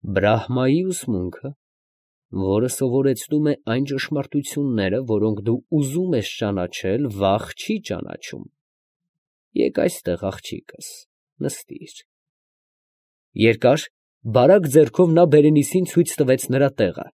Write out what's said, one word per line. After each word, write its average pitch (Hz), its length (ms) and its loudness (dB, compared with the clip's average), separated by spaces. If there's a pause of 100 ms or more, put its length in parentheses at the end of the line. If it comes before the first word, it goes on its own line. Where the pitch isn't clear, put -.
«Բրահմայի 117 760 0
ուսմունքը, 120 680 -6 (800)
որը 95 360 0
սովորեցնում 135 800 -2
է 143 140 0
այն 127 260 -2
ճշմարտությունները, 135 1120 -4
որոնք 107 380 0
դու 117 140 -2 (140)
ուզում 151 480 -2
ես 104 160 -4
ճանաչել, 101 760 -4
վախ 98 400 0
չի - 300 -6
ճանաչում։ 50 640 -10 (1120)
Եկ - 260 0
այստեղ, 95 480 -4
աղջիկս, - 640 -12 (500)
նստիր»։ - 540 -10 (1400)
Երկար, 120 500 2 (380)
բարակ 143 440 4
ձեռքով 160 480 4
նա 175 100 8
Բերենիսին 151 600 4
ցույց - 240 0
տվեց 131 340 0
նրա 135 240 2
տեղը - 360 -4 (120)